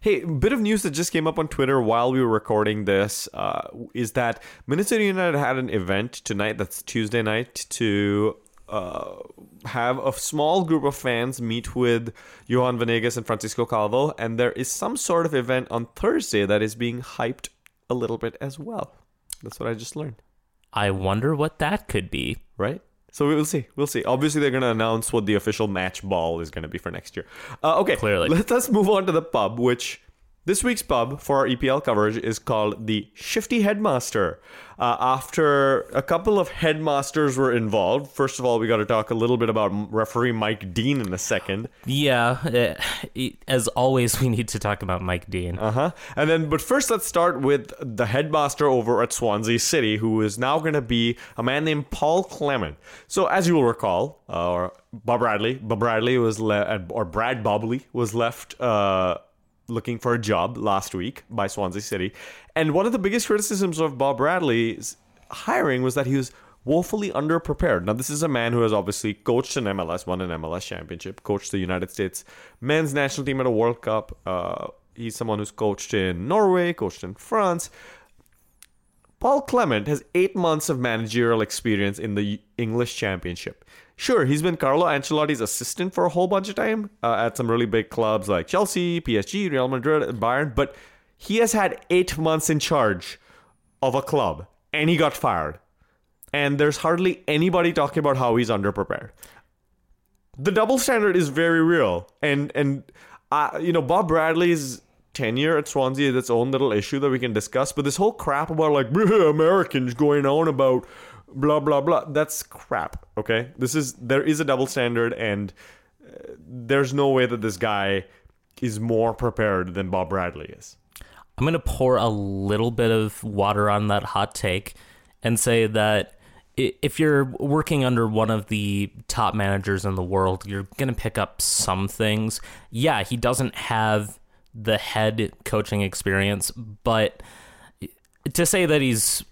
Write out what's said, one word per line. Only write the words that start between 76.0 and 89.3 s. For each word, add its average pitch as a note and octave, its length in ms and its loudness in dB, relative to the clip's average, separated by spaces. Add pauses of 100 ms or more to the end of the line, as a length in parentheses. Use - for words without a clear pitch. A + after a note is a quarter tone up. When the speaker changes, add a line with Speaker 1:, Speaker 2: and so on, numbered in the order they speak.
Speaker 1:
Norway, F3+ 440 2
coached - 320 -6
in F#2 120 -10
France. F#3 560 -2 (1500)
Paul C#4 220 4
Clement D#3 460 0
has D3 160 -2 (100)
eight F#3 220 2
months E3 340 0
of C#3 100 0
managerial A2+ 640 2
experience G2+ 560 -2
in G#2 180 -6
the G#2 240 -2 (180)
English A#2 380 -2
Championship. F2+ 720 -6 (320)
Sure, A3 280 2
he's D3 160 2
been E3+ 160 0
Carlo D3+ 300 2
Ancelotti's D3+ 540 0
assistant F3+ 520 -4
for F3+ 120 2
a F3 40 4
whole F3 180 0
bunch G3 220 -2
of G3+ 60 -8
time, A3 340 -2 (120)
uh, A#2 140 2
at A2+ 220 0
some A#2 120 -2
really A#2+ 160 2
big A2 240 0
clubs G#2+ 380 0
like F2+ 200 0
Chelsea, F3+ 520 0
P A#2 180 0
S G2 80 0
G, G3 220 -4